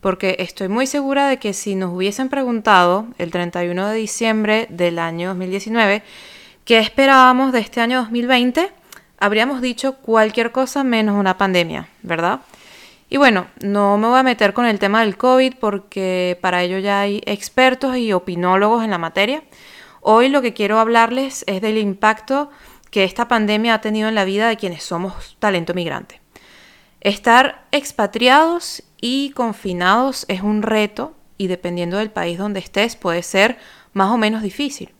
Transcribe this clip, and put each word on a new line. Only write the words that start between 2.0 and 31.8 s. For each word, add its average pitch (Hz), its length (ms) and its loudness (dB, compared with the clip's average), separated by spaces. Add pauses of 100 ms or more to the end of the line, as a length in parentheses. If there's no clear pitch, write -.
preguntado 220 800 2 (100)
el 170 140 -6
treinta 175 320 -4
y 175 60 -2
uno 185 180 -4
de 220 80 -4
diciembre 220 760 0
del 170 300 -2
año 170 300 -4
dos 190 80 -6
mil 185 120 -6
diecinueve 208 540 0 (640)
qué 233 140 4
esperábamos 262 760 4
de 240 60 2
este 214 200 -6
año 240 220 0
dos 220 100 -6
mil 240 160 -2
veinte, 254 440 0 (480)
habríamos 220 420 0
dicho 254 320 -4
cualquier 226 580 0
cosa 262 320 -2
menos 220 340 0
una 190 200 0
pandemia, 170 500 -2 (160)
¿verdad? 175 380 -2 (680)
Y - 60 -6
bueno, 240 320 4 (140)
no 202 360 2
me 220 100 0
voy 247 120 4
a 262 40 2
meter 226 300 2
con 240 120 0
el 214 140 0
tema 208 200 2
del 208 180 0
covid 254 420 4
porque 185 840 -4
para 180 200 0
ello 180 160 -2
ya 202 220 -2
hay 202 260 -2
expertos 254 680 0
y 233 160 -2
opinólogos 190 720 2
en 220 80 -4
la 185 60 -2
materia. 196 460 -2 (580)
Hoy 233 280 4
lo 277 120 2
que 233 120 -2
quiero 214 260 0
hablarles 233 680 0
es 190 140 -4
del 214 160 -2
impacto 220 720 -2 (400)
que 196 120 0
esta 233 240 -2
pandemia 220 460 2
ha 214 80 0
tenido 214 260 -2
en 220 80 -2
la 202 80 2
vida 196 240 0
de 226 80 0
quienes 180 280 -8
somos 180 560 -8
talento 180 340 -2
migrante. 165 480 -8 (800)
Estar 233 680 2
expatriados 285 1120 0 (180)
y 269 300 -4
confinados 214 1000 0
es 190 120 -4
un 208 200 0
reto 214 520 -2 (240)
y 196 100 -4
dependiendo 175 500 -4